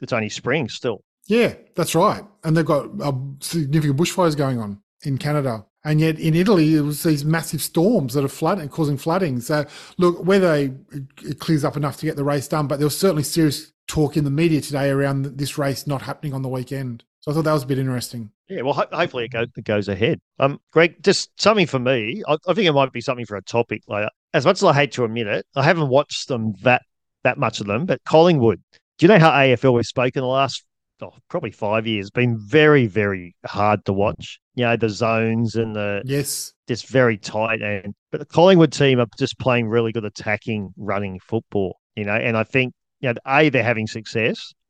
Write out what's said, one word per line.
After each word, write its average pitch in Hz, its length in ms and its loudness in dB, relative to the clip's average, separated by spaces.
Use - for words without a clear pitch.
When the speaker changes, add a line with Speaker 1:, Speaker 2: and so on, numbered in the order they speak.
Speaker 1:
it's - 120 -8
only 110 160 -2
spring 123 400 -4
still. - 360 -6
Speaker 2:
Yeah, 208 260 0
that's 165 180 -2
right. 165 300 2
And 160 140 2
they've 165 100 2
got, 143 240 0
uh, 143 120 -2
significant 151 580 0
bushfires 170 380 2
going 135 220 -2
on 104 240 -8
in 139 120 -2
Canada. 135 480 -4
And 151 160 2
yet 160 180 2
in 160 160 0
Italy, 170 400 4
it 151 60 4
was 147 240 -4
these 151 200 2
massive 156 380 -2
storms 170 520 0
that 143 100 2
are 139 40 -2
flooding, 160 400 -4
causing 143 300 -2
flooding. 160 420 -2
So, 147 240 -2
look, 175 280 2
whether 185 260 4
they, 143 240 0
it 147 160 -10
clears 156 260 0
up 143 120 -2
enough 143 220 -4
to 151 80 -8
get 156 100 -4
the 143 80 -4
race 143 240 -2
done, 151 180 0
but 139 120 -4
there 147 80 2
was 143 120 -2
certainly 165 240 2
serious 151 480 0
talk 151 300 0
in 147 80 2
the 139 60 -2
media 156 300 2
today 139 300 -2
around 139 340 0
th-, 135 120 -10
this 139 200 -6
race 139 300 -4
not 143 160 -4
happening 139 320 -10
on 135 80 -6
the 131 60 -6
weekend. 127 560 -8
So 151 100 -6
I 147 40 -4
thought 160 100 0
that 156 80 2
was 151 100 2
a 127 40 -8
bit 131 120 0
interesting. 123 520 -6
Speaker 1:
Yeah, 180 140 -8
well, 131 120 -2
ho-, 202 180 0
hopefully 151 320 -4
it 117 40 -8
go-, 117 180 -4
it 110 80 -14
goes 104 240 0
ahead. 110 320 0
Um, 139 200 0
Greg, 165 300 2
just - 280 2
something 202 260 4
for 131 120 -4
me. 120 480 -2
I, 147 100 0
I 180 60 2
think 196 120 2
it 160 60 4
might 139 200 2
be 120 100 -8
something 123 240 -6
for 104 100 -8
a 95 60 -10
topic 117 440 -4
later. 104 220 -4
As 117 140 2
much 190 100 4
as 196 80 0
I 170 80 6
hate 143 200 2
to 123 120 -2
admit 113 220 -4
it, 107 280 -6
I 135 80 -2
haven't 160 260 2
watched 135 400 0
them 110 340 -2
that, 123 200 2
that 123 120 0
much 123 240 -4
of 104 60 -6
them, 107 180 -2
but 180 200 -4
Collingwood, 156 580 4
do - 60 4
you 175 40 8
know 208 100 8
how 156 200 6
A 135 140 6
F 120 120 0
L 131 100 6
we've 117 120 0
spoken 131 360 -2
the 127 60 -4
last, 131 360 -2
oh, 95 100 -16
probably 123 220 -6
five 110 360 -2
years, 101 240 -4
been 123 280 2
very, 143 480 6
very 95 480 -2
hard 104 380 0
to 101 80 0
watch. - 480 -4
You 123 100 -2
know, 117 120 2
the 110 120 0
zones 113 680 0
and 110 180 -2
the 101 300 -6
Speaker 2:
Yes. 139 480 -6
Speaker 1:
just 120 200 -6
very 120 300 4
tight. 110 420 -4
And, 101 340 -6
but 156 80 -6
the 147 60 -12
Collingwood 165 460 6
team 135 280 2
are 120 60 2
just - 200 -4
playing 120 300 0
really 113 240 0
good 110 120 -4
attacking, 104 720 -6
running 98 420 -6
football, 98 600 -6
you 107 80 -6
know, 101 100 -2
and 117 220 -2
I 110 80 0
think, 127 280 0
you 127 120 -2
know, - 20 -6
A, 143 240 4
they're 123 120 2
having 110 240 -2
success, 113 680 -6